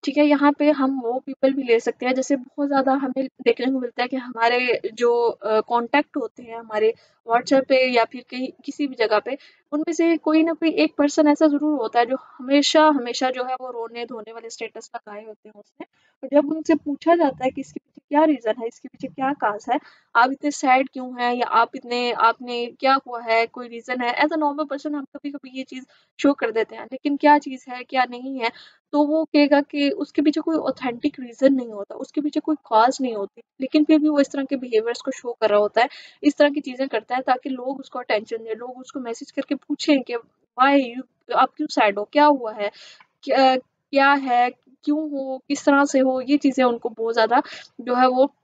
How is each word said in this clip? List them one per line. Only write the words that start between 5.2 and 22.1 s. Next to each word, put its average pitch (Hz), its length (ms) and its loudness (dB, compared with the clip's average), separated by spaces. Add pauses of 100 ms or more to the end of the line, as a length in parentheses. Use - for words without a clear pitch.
अ, 220 320 -2
contact 240 560 -2
होते 247 260 -10
हैं 226 140 -14
हमारे 220 360 0 (380)
WhatsApp 254 360 2
पे 262 180 4
या 240 200 2
फिर 247 260 -16
कहीं, 254 180 -8 (160)
किसी 285 220 -6
भी 262 80 -10
जगह 214 240 2
पे, 254 180 -8 (340)
उनमें 311 220 -4
से 330 240 2
कोई 311 260 2
ना 330 100 0
कोई 320 160 -2
एक 311 280 0
person 294 300 2
ऐसा 302 200 4
ज़रूर 294 320 0
होता 226 200 -2
है 240 60 4
जो 254 160 -4
हमेशा, 277 600 2
हमेशा 262 460 2
जो 254 140 -6
है 254 180 -4
वो 254 100 -12
रोने 233 340 -10
धोने 226 280 -14
वाले 226 160 -16
status 226 460 -14
लगाए 214 300 -14
होते 214 240 -20
हैं 214 100 -20
उसने। 285 260 -18 (380)
और 262 100 -10
जब 294 180 4
उनसे 320 240 0
पूछा 294 400 0
जाता 277 300 0
है 262 60 0
कि 269 100 -12
इसके - 180 -14
पीछे - 300 -20
क्या 294 140 2
reason 233 380 0
है, 226 60 -8
इसके - 200 -14
पीछे - 200 -14
क्या 269 260 -4
cause 214 380 -4
है, 277 80 0 (360)
आप 247 160 4
इतने 294 200 -4
sad 262 380 2
क्यों 254 320 -10
हैं 240 120 0
या 247 120 -2
आप 226 300 2
इतने, 240 360 -4